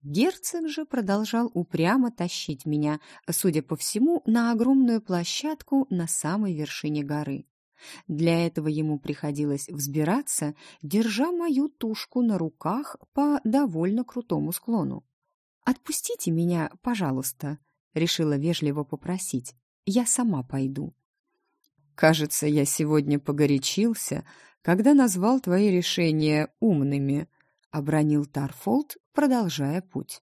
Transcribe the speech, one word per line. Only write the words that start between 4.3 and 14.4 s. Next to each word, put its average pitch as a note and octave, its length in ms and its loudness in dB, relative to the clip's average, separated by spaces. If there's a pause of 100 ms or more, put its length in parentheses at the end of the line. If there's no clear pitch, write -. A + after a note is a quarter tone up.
огромную A#3+ 500 4
площадку C4+ 880 -2
на F3 160 -2
самой F#3 480 -2
вершине D3+ 480 -4
горы. C#3+ 440 -4 (640)
Для E3 380 2
этого D#3+ 220 -2
ему D3+ 300 0
приходилось D3 680 -4
взбираться, D3+ 880 -2 (280)
держа A3 500 0
мою D#4 360 0
тушку - 540 -4
на G#3+ 160 2
руках E3+ 580 -4 (160)
по D4 320 2
довольно G#3+ 600 0
крутому E3 480 -4